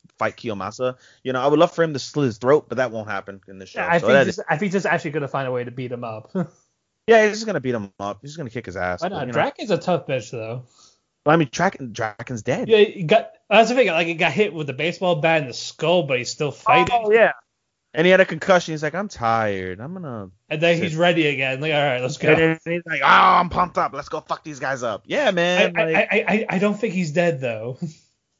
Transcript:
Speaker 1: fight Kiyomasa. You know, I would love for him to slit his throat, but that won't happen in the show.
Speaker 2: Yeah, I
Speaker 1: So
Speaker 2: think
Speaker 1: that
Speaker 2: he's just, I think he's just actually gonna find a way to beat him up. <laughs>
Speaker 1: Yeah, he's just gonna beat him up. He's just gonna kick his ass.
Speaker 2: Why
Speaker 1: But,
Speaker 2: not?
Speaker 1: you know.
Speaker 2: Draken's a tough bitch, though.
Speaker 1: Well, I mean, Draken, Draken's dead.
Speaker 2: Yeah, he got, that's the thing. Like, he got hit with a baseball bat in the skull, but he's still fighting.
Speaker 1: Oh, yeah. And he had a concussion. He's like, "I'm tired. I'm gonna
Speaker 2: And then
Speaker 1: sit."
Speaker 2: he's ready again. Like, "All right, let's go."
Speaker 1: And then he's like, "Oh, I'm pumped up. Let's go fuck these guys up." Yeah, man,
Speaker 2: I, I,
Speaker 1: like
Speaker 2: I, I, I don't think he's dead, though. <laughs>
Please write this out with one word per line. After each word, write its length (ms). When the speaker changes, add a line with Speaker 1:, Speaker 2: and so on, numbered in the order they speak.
Speaker 1:
fight 180
Kiyomasa. 600
You 80
know, 80
I 80
would 100
love 160
for 80
him 120
to 40
slit 280
his 120
throat, 300
but 100
that 140
won't 160
happen 400
in 100
the 80
show. 140
Speaker 2:
Yeah, 100
I 80
Speaker 1:
So 80
Speaker 2:
think 80
Speaker 1:
that 120
Speaker 2:
he's 100
just, 120
I 80
think 160
he's 100
just 40
actually 260
gonna 160
find 200
a 40
way 120
to 80
beat 200
him 120
up. 300
<laughs> 120
Speaker 1:
Yeah, 160
he's 140
just 80
gonna 140
beat 140
him 240
up. 240
He's 80
just 80
gonna 120
kick 160
his 100
ass. 260
Speaker 2:
Why 60
Speaker 1:
But, 80
Speaker 2:
not? 60
Speaker 1:
you 40
know. 60
Speaker 2:
Draken's 400
a 60
tough 280
bitch, 240
though. 320
Speaker 1:
Well, 80
I 20
mean, 160
Draken, 400
Draken's 500
dead. 260
Speaker 2:
Yeah, 100
he 260
got, 260
that's 180
the 80
thing. 120
Like, 200
he 60
got 180
hit 220
with 160
a 20
baseball 440
bat 260
in 60
the 60
skull, 500
but 140
he's 120
still 200
fighting. 500
Speaker 1:
Oh, 120
yeah. 180
And 120
he 40
had 100
a 40
concussion. 480
He's 100
like, 120
"I'm 140
tired. 720
I'm 140
gonna 360
Speaker 2:
And 120
then 160
Speaker 1:
sit." 80
Speaker 2:
he's 120
ready 320
again. 320
Like, 140
"All 80
right, 180
let's 180
go." 140
Speaker 1:
And 60
then 100
he's 120
like, 160
"Oh, 40
I'm 440
pumped 280
up. 140
Let's 160
go 120
fuck 240
these 160
guys 220
up." 240
Yeah, 260
man, 440
Speaker 2:
I, 40
I, 40
Speaker 1:
like 280
Speaker 2:
I, 160
I, 220
I 80
don't 200
think 160
he's 160
dead, 300
though. 420
<laughs> 60